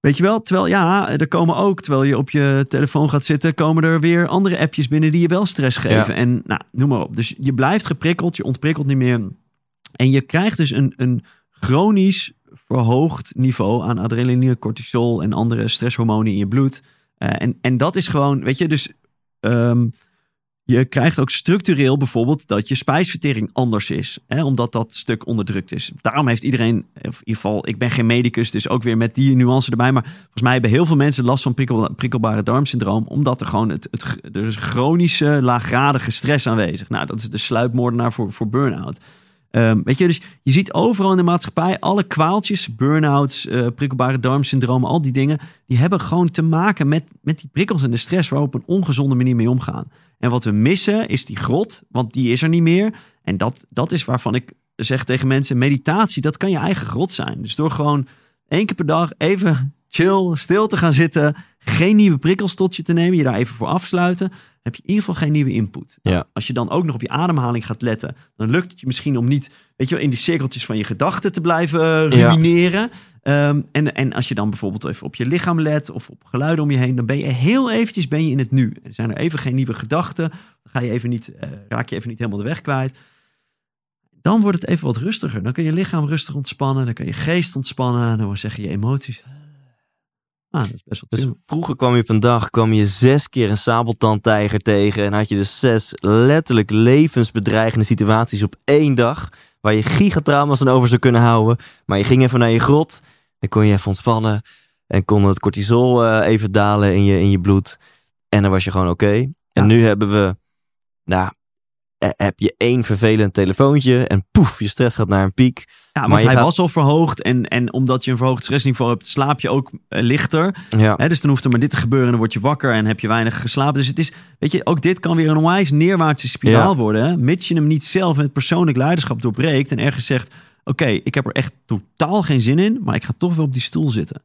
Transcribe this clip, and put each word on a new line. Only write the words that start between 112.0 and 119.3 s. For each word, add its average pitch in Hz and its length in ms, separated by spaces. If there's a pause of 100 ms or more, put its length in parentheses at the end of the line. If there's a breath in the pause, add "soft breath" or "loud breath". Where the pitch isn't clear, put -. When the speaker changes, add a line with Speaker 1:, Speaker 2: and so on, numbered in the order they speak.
Speaker 2:
heb - 260
je - 180
één 120 280
vervelend 107 500
telefoontje 127 720
en 95 260
poef, 165 280
je 104 80
stress 120 280
gaat 104 120
naar 98 160
een 95 100
piek. 127 300 (280 soft breath)
Speaker 1:
Ja, - 80
Speaker 2:
Maar - 100
Speaker 1:
want 104 100
Speaker 2:
je 113 60
Speaker 1:
hij 127 100
Speaker 2:
gaat 120 80
Speaker 1:
was - 140
al 180 100
verhoogd 151 540
en, 123 260
en 123 240
omdat 127 320
je 135 60
een 127 60
verhoogd 127 280
stressniveau 131 460
hebt, - 160
slaap 143 340